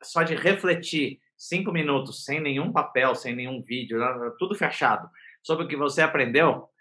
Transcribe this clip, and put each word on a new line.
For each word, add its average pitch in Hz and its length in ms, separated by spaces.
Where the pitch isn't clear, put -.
só 165 200
de 165 120
refletir 170 840
cinco 190 360
minutos, 143 520
sem 143 160
nenhum 151 320
papel, 131 440
sem 120 200
nenhum 127 260
vídeo, 113 380
tudo 196 160
fechado, 131 540
sobre 147 240
o - 20
que 143 80
você 143 260
aprendeu, 143 680